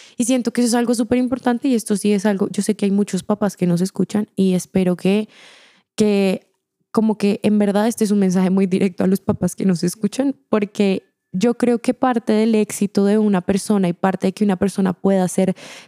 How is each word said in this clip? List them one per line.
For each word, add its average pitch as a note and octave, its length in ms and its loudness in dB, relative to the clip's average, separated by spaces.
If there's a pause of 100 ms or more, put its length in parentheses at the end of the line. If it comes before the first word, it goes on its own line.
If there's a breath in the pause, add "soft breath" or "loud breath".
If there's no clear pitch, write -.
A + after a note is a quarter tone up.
(180 loud breath)
Y A#3+ 80 -2
siento A#3 280 0
que A#3+ 80 0
eso A#3+ 60 2
es A3 80 0
algo A#3+ 180 2
súper A#3+ 240 0
importante B3+ 500 -2
y C4 60 2
esto G#3+ 240 0
sí G#3 160 0
es G3+ 140 0
algo, G3 240 0
yo G3+ 100 -4
sé G#3 140 -2
que G#3 100 -4
hay G3 60 2
muchos G3 320 -2
papás G#3 340 -4
que F#3 80 -2
nos F3 160 0
escuchan F#3+ 540 -4
y F#3+ 180 2
espero F3+ 420 0
que, G3+ 340 -2 (680 soft breath)
que G3+ 520 0 (440)
como A3 260 0
que G3+ 240 0
en G#3 160 2
verdad G#3 300 2
este A3+ 160 -2
es G3+ 80 0
un G#3 80 2
mensaje F#3 320 2
muy G3 160 2
directo F#3+ 360 -2
a F#3 40 2
los G3 120 0
papás - 360 -4
que G3+ 100 -4
nos F3+ 180 0
escuchan, A3 520 -2 (120)
porque G3+ 640 -2 (200)
yo A#3 240 0
creo A#3+ 240 0
que - 160 -2
parte A#3 380 0
del A3 200 2
éxito G3+ 520 0
de G#3 120 2
una G#3 240 2
persona G3 480 0
y E3+ 40 -4
parte F#3+ 340 -2
de F#3 60 -2
que - 100 -4
una G3 140 0
persona F#3+ 360 -2
pueda F#3+ 340 0
ser F#3+ 280 0 (320 loud breath)